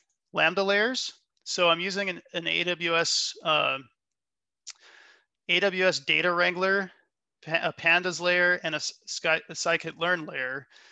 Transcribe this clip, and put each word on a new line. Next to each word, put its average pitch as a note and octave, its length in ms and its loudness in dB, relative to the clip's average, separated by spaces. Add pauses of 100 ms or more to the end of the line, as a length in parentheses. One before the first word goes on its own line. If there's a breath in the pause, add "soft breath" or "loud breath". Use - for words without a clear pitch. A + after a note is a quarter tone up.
(320)
Lambda F3 300 2
layers. G#3 500 0 (320)
So F3 260 2
I'm E3 100 4
using F#3+ 300 -4
an, E3+ 120 -10 (120)
an E3+ 120 -6
A E3 200 0
W E3+ 300 -2
S, - 380 0 (100)
uh, D3 360 0 (1700 loud breath)
A F3 120 2
W F#3 280 2
S F3+ 100 2
Data D#3+ 340 0
Wrangler, F3+ 600 0 (520)
pa-, D#3+ 200 -2
a E3 100 -2
Pandas E3+ 480 0
layer, F3+ 400 2
and D#3+ 140 -4
a - 20 -2
s-, - 160 -8 (140)
sky, D#3+ 420 -2
a E3+ 40 -14
scikit-learn E3 760 -2
layer. C3+ 400 -8 (240 soft breath)